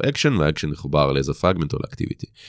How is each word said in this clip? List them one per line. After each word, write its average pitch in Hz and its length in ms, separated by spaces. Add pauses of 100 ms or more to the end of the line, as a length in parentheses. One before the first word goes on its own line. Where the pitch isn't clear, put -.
אקשן, 143 240
והאקשן 78 360
מחובר 69 420
לאיזה 69 220
פרגמנט 85 400
או 69 100
לאקטיביטי. - 440 (220)